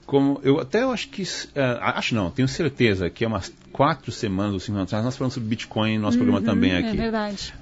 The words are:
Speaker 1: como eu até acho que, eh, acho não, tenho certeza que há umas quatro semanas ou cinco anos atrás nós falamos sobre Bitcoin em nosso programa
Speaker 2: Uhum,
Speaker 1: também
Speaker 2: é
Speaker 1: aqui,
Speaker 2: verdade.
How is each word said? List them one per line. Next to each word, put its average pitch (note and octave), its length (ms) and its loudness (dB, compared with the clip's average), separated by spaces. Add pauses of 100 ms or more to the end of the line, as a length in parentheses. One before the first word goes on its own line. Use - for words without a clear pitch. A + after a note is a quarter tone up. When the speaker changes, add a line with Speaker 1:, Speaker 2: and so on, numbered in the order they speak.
Speaker 1:
como C#3 360 2
eu C#3 180 4
até G3+ 220 0
acho B3+ 280 -2
que, G3 120 -8 (320)
eh, B2+ 280 0
acho B2 320 -2
não, F#2+ 160 0
tenho B2+ 180 0
certeza A2 600 2
que - 120 -8
há A2+ 60 2
umas G2+ 240 -4 (180)
quatro C#3+ 400 0
semanas G2+ 440 -2
ou F#2+ 60 -4
cinco G#2 180 -4
anos F#2 100 -2
atrás A2 160 -2
nós B2 140 -2
falamos C3 160 -2
sobre A2 160 -4
Bitcoin A2 420 -2
em G#2+ 60 0
nosso G#2+ 180 2
programa - 240 4
Speaker 2:
Uhum, - 60 0
Speaker 1:
também - 260 4
Speaker 2:
é - 60 2
Speaker 1:
aqui, G#3+ 180 0
Speaker 2:
verdade. G#3 640 -2